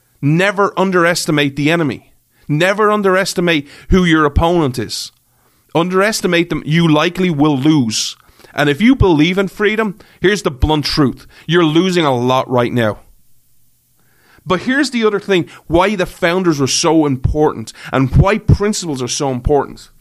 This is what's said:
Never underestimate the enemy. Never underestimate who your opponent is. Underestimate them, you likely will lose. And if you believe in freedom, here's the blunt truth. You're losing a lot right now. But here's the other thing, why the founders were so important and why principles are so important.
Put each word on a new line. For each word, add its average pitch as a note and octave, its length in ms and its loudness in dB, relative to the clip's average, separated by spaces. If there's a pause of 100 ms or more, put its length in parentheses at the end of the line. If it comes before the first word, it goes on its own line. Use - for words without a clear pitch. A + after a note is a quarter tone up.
(220)
Never F#3 560 0
underestimate E3+ 800 0
the D3 140 0
enemy. D#3 420 -4 (360)
Never G3 420 0
underestimate F#3 760 -2 (200)
who F#3 160 4
your D#3 220 4
opponent D#3 520 0
is. - 340 -8 (600)
Underestimate F3+ 760 0
them, - 160 -6
you E3 200 2
likely E3+ 440 0
will D3 260 0
lose. C3 600 0 (360)
And D3 160 -2
if C#3+ 140 -2
you B3 120 4
believe F3+ 440 2
in G3 100 0
freedom, G#3+ 480 -4 (240)
here's G3 220 0
the F3+ 80 -4
blunt D3+ 340 -2
truth. - 420 -2 (200)
You're E3+ 180 2
losing E3+ 400 2
a C#3 100 0
lot B2+ 360 0
right A#2+ 220 0
now. A2 260 -2 (1500)
But E3+ 180 -2
here's B3+ 280 0
the A#3 140 -2
other G#3 160 0
thing, F#3 280 -2 (180)
why F#3 280 2
the F3+ 100 -2
founders E3+ 560 -2
were C3+ 60 2
so D#3 400 2
important C3+ 680 -2 (180)
and C3 260 0
why F#3+ 220 4
principles G3 640 -2
are B2 80 -4
so C#3+ 220 -4
important. B2+ 580 -2 (120)